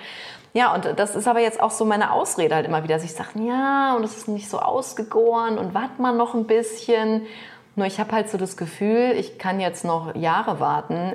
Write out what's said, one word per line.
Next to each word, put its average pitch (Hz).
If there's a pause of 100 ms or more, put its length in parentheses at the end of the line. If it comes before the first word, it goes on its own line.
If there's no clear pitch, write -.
(520)
Ja, 240
und 180
das 202
ist 214
aber 233
jetzt 226
auch 220
so 226
meine 208
Ausrede 160
halt 156
immer 160
wieder, 160
dass 160
ich 165
sage, -
„Ja, 269
und 233
es 220
ist -
nicht 208
so 202
ausgegoren 226
und 185
wart 247
mal 247
noch 233
ein 226
bisschen.“ 220 (540)
Nur 196
ich 196
habe 208
halt 214
so -
das 185
Gefühl, 220
ich -
kann 190
jetzt 175
noch 165
Jahre 170
warten. 156